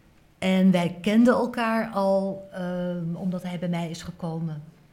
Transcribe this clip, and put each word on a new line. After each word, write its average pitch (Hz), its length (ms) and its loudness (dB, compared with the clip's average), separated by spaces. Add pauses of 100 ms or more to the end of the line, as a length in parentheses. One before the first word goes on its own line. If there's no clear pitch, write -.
(380)
En 190 340 4
wij 175 300 2
kenden 214 320 6
elkaar 226 560 -2
al, 196 600 0
ehm, 180 640 -4
omdat 180 280 -4
hij 180 160 -6
bij 175 100 -4
mij 170 200 -2
is 170 120 -10
gekomen 165 640 -8 (300)